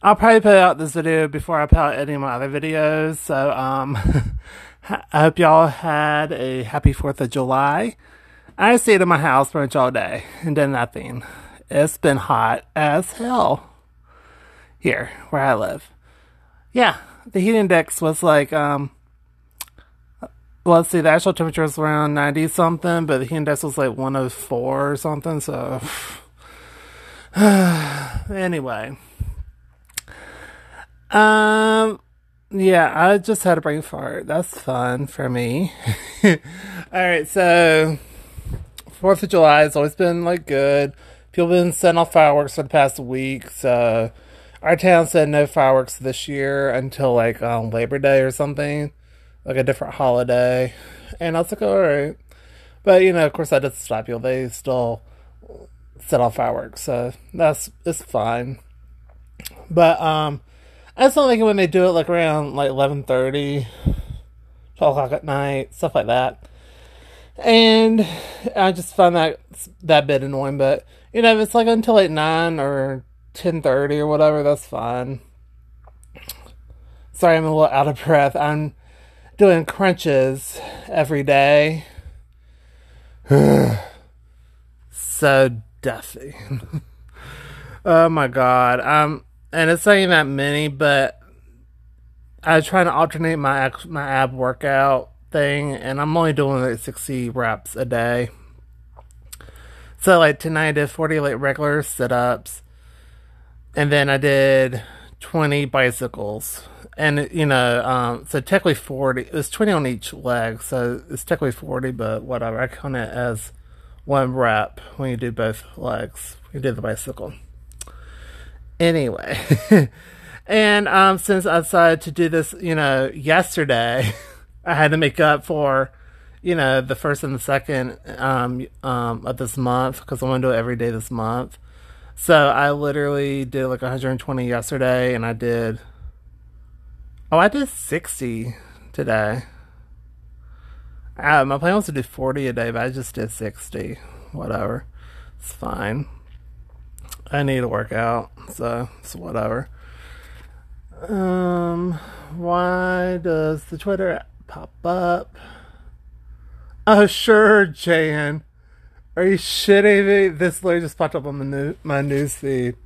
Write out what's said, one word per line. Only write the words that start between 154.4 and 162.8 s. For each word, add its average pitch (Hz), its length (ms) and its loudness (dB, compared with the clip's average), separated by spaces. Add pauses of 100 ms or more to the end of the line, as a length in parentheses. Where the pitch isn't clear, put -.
pop - 240 -18 (140)
up? 175 500 -2 (1500)
Oh, 208 180 8
sure, 214 600 4
Jan. 156 800 -2 (760)
Are 180 80 0
you 190 120 2
shitting 202 720 4
me? 196 220 4
This 170 340 -4
literally 170 220 0
just 151 120 -10
popped 160 180 -2
up 143 100 -6
on 143 140 -8
the 135 60 -6
new-, 139 380 -6
my 143 180 -2
news 143 340 -4
feed. 127 400 -4 (100)